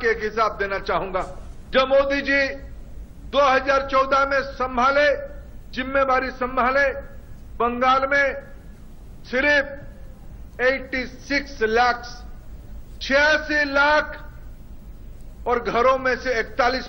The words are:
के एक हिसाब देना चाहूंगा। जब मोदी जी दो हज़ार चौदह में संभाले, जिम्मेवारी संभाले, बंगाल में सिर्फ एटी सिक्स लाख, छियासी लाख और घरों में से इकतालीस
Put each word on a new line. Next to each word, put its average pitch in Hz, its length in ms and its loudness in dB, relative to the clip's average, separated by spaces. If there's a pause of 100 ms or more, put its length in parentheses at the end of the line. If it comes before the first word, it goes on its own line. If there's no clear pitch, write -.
के 233 100 2
एक 220 140 0
हिसाब 214 340 0
देना 196 220 -2
चाहूंगा। 185 440 -2 (480)
जब 262 160 6
मोदी 277 340 4
जी 277 180 2 (920)
दो 277 120 6
हज़ार 269 460 4
चौदह 269 360 4
में 277 140 2 (140)
संभाले, 254 520 4 (680)
जिम्मेवारी 262 560 2 (100)
संभाले, 254 460 2 (760)
बंगाल 254 480 4
में 285 180 4 (1040)
सिर्फ - 1300 -2
एटी 262 420 0 (240)
सिक्स 277 400 -2
लाख, 240 340 4 (1000)
छियासी 294 600 2 (100)
लाख 294 480 4 (1300)
और 240 180 0
घरों 240 340 4
में 254 180 0
से 233 240 -2
इकतालीस 254 480 0